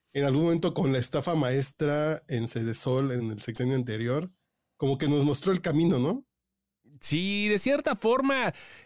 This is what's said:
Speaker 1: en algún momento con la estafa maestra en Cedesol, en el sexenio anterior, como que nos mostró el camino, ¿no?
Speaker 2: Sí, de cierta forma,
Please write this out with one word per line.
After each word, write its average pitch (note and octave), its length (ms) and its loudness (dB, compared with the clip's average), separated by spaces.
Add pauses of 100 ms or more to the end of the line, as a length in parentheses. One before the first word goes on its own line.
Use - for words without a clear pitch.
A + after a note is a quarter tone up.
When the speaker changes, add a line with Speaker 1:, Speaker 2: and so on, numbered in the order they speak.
(120)
Speaker 1:
en C#3 120 0
algún C#3+ 200 4
momento E3+ 300 2
con D#3 180 2
la C3 60 2
estafa D3 360 -2
maestra D3 960 0
en A#2 200 -2
Cedesol, B2+ 640 -2
en A#2+ 200 -2
el G#2 80 -8
sexenio B2 340 -2
anterior, B2 560 -2 (460)
como C3+ 200 0
que C#3+ 120 -2
nos C#3+ 160 2
mostró D3 280 0
el F3+ 80 0
camino, E3 380 2
¿no? F3+ 260 -2 (760)
Speaker 2:
Sí, G3+ 480 0
de G#3 100 2
cierta C#4+ 360 0
forma, B3+ 580 2 (340)